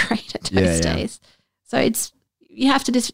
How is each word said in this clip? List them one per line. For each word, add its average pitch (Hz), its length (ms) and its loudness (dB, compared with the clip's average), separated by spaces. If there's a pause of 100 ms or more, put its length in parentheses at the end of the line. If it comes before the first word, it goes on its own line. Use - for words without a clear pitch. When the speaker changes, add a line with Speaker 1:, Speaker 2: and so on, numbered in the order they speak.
Speaker 1:
great - 280 -4
at - 100 -8
those 87 380 2
Speaker 2:
Yeah, 85 80 2
yeah. 82 40 0
Speaker 1:
days. - 240 -6 (440)
So - 140 -4
it's, - 340 0 (280)
you - 300 -2
have 269 140 2
to - 80 -2
dis-, 240 220 0